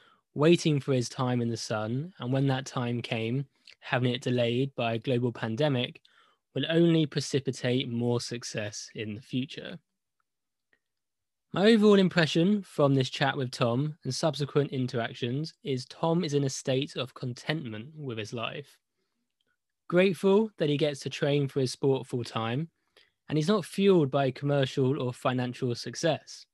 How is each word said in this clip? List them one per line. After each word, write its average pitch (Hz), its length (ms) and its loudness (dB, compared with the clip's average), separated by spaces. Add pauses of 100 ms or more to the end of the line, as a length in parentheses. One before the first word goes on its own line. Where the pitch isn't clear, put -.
(340)
waiting 151 480 4
for 139 120 -2
his 123 140 2
time 123 340 0
in 117 80 0
the 113 60 -4
sun, 117 640 -4
and 127 140 -4
when 135 140 2
that 135 180 0
time 120 360 -4
came, 117 440 -4 (340)
having 127 320 0
it 123 100 -4
delayed 123 540 0
by 117 180 -2
a 117 60 -2
global 123 320 0
pandemic, 123 720 -2 (540)
will 139 140 -4
only 165 340 6
precipitate 135 840 -2
more 120 320 0
success 113 720 -8
in 107 220 -8
the 110 60 -12
future. - 580 -8 (1700)
My 170 200 2
overall 208 260 8
impression 180 640 4
from 143 320 2
this 135 160 2
chat 135 260 -2
with 131 140 -4
Tom 131 540 -2
and 131 100 -4
subsequent 143 580 0
interactions 127 920 -4
is 131 220 -4
Tom 165 380 0
is 143 120 -2
in 143 80 2
a 135 80 0
state 135 440 -4
of 127 200 -8
contentment 123 800 -8
with 131 240 -8
his 107 140 -8
life. 123 440 -8 (1080)
Grateful 196 720 4
that 156 120 0
he 147 80 2
gets 147 220 0
to - 100 -8
train 143 380 0
for 139 120 -4
his 127 120 0
sport 131 340 0
full 123 180 -4
time, 117 460 -4 (580)
and 147 120 -2
he's 151 80 -2
not 202 180 2
fueled 185 460 4
by 139 180 2
commercial 139 720 0
or 123 100 -4
financial 123 640 -2
success. - 800 -4